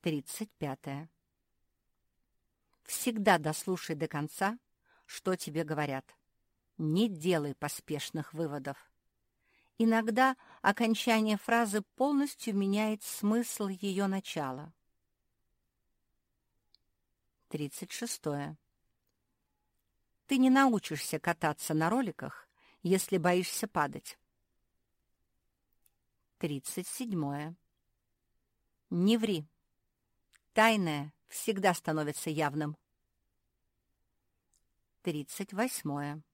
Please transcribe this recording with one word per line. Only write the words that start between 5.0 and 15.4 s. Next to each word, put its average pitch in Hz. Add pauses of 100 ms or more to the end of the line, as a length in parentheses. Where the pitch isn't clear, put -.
что -
тебе 156
говорят. 143 (600)
Не 175
делай 156
поспешных -
выводов. 143 (1000)
Иногда 226 (240)
окончание 220
фразы 220 (140)
полностью 277
меняет 208
смысл 220
ее 196
начала. 160 (2750)